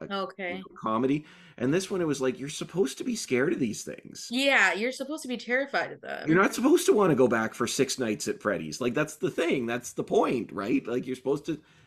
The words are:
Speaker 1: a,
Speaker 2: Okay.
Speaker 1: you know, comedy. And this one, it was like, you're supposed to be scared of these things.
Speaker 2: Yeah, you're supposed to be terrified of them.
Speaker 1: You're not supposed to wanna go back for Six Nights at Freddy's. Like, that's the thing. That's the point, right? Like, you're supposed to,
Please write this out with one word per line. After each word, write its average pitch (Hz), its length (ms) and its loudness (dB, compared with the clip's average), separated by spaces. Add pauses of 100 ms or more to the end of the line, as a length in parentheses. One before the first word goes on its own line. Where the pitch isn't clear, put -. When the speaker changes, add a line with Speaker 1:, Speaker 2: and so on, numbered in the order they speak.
Speaker 1:
a, - 100 -10
Speaker 2:
Okay. 190 420 -6
Speaker 1:
you 190 60 -8
know, - 160 -16
comedy. 131 500 0 (340)
And 123 120 2
this 190 200 0
one, 190 100 0
it 165 60 0
was 139 120 0
like, 127 200 0
you're 139 100 -8
supposed 170 480 -2
to - 60 -6
be 247 120 -2
scared 131 380 2
of 302 60 -2
these 110 240 -2
things. - 480 -14
Speaker 2:
Yeah, 240 420 4
you're 226 200 -2
supposed 285 300 -8
to 277 40 -10
be 247 100 -4
terrified 214 540 -2
of 143 100 -16
them. - 260 -10
Speaker 1:
You're 165 140 6
not - 140 4
supposed 294 320 4
to 403 60 8
wanna 190 200 6
go 123 140 6
back 110 260 2
for 117 140 -2
Six - 320 0
Nights 110 280 -2
at 104 140 -4
Freddy's. 82 400 -2
Like, 123 140 -2
that's 151 220 -4
the 175 120 -2
thing. 151 380 0
That's 120 260 -6
the - 100 -6
point, 196 500 0
right? 107 340 -2
Like, 123 180 -2
you're 127 120 -6
supposed 143 280 -2
to, 156 160 -4 (240)